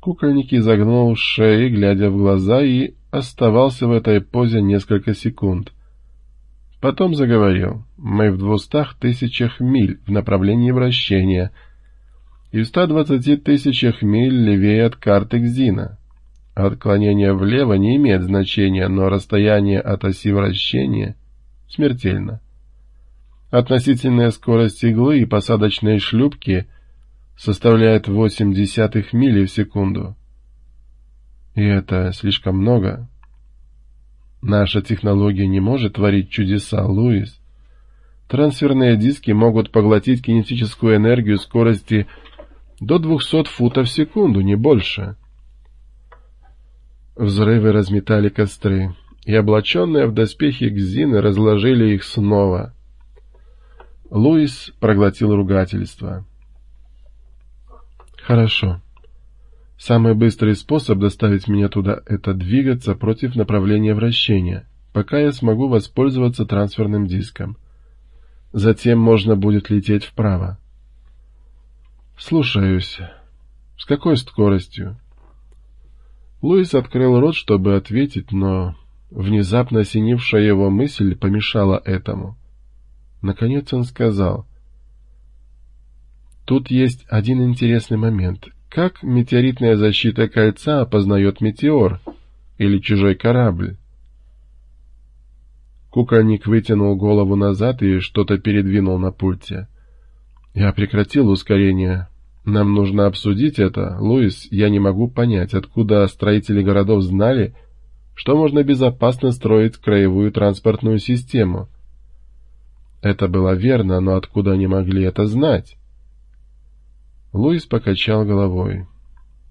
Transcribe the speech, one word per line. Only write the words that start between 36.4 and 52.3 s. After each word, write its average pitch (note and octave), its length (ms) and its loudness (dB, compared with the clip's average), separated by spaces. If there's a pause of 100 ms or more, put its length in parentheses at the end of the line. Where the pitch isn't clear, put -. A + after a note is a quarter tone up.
Луис. G2+ 540 0 (880)
Трансферные C3+ 680 2
диски A#2+ 340 0
могут A2 400 2
поглотить G#2+ 500 2
кинетическую A2+ 760 0
энергию G#2+ 400 2
скорости A2+ 680 0 (760)
до C#3+ 180 0
двухсот D#3+ 480 -2
футов B2+ 400 -2
в B2 40 -6
секунду, D3+ 500 0
не G2 140 0
больше». A2 600 0 (2000)
Взрывы G#2+ 560 2
разметали G#2 560 0
костры, G2 680 -2 (280)
и G#2 100 -4
облаченные C3 720 2
в A2+ 60 -4
доспехи A#2+ 560 -2
кзины G#2 520 0
разложили G#2+ 720 2
их G2 100 -4
снова. G2+ 720 0 (1400)